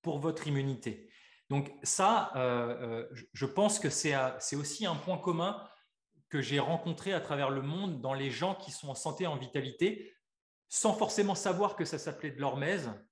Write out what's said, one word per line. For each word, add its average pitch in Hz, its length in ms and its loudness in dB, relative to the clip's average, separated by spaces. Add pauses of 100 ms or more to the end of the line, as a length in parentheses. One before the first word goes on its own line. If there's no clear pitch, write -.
pour 147 160 0
votre 156 280 0
immunité. 135 640 0 (420)
Donc 143 220 0 (100)
ça, 202 540 4
euh, 120 440 2
euh, 113 320 -4
je, 120 200 -14
je 135 140 -2
pense 208 340 2
que 143 100 0
c'est, 147 240 0
euh, 131 240 2
c'est - 180 -4
aussi 147 300 -4
un 170 80 0
point 180 240 -2
commun 180 460 -2 (640)
que 143 120 0
j'ai 135 180 2
rencontré 165 540 0
à 170 80 2
travers 139 300 0
le 135 120 0
monde 160 380 -2
dans 131 140 0
les 135 160 -2
gens 170 240 0
qui - 160 -10
sont 143 200 -10
en 131 40 -6
santé, 160 320 -4
en 151 100 -2
vitalité, 135 760 -2 (540)
sans - 240 4
forcément 202 420 4
savoir 196 400 2
que 160 120 0
ça 151 120 -4
s'appelait 147 320 -6
de 127 100 -10
l'hormèse 143 520 0 (200)